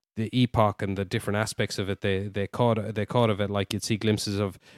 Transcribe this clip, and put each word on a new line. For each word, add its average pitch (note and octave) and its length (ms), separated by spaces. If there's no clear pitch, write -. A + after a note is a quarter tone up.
the A2 160
epoch A#2 500
and G2 160
the G2+ 80
different G#2 320
aspects G#2+ 400
of F#2+ 120
it G2 120
they, G2 260
they G2+ 200
caught, A2 480
they G#2+ 100
caught A#2+ 240
of G2+ 120
it. G2+ 80
Like, G2+ 240
you'd G2+ 100
see A2+ 140
glimpses G#2 420
of G2 180